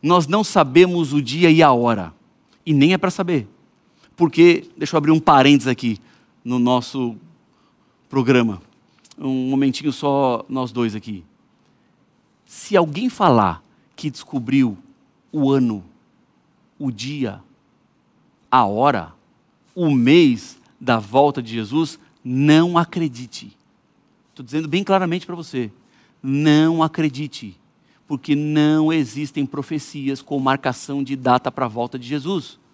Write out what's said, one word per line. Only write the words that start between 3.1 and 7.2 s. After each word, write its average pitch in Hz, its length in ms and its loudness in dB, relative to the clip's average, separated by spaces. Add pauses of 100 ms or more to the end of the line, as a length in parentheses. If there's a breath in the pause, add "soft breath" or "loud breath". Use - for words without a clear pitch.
saber. 170 360 -4 (720 soft breath)
Porque, 170 600 4
deixa 151 200 -4
eu - 20 4
abrir 151 140 2
um 160 80 4
parênteses 139 480 4
aqui 117 300 -4 (460 soft breath)
no 123 140 -4
nosso 120 580 -2 (920)